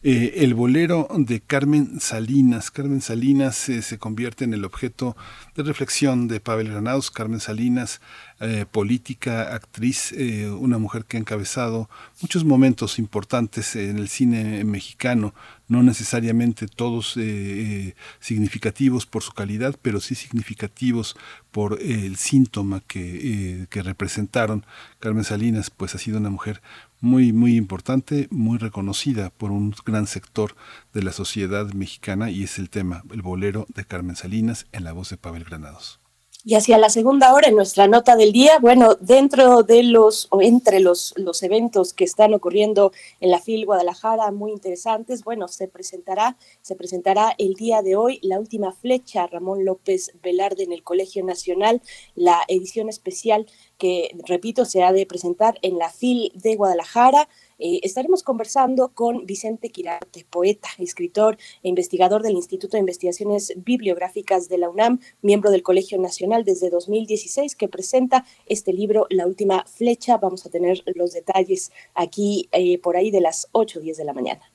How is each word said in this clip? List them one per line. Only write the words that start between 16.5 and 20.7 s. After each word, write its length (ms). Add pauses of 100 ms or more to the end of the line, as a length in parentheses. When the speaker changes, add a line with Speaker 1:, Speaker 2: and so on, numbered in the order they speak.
Speaker 1:
todos, 500
eh, 60
eh, 720 (240)
significativos 840
por 180
su 80
calidad, 500
pero 200
sí 140
significativos 1000 (360)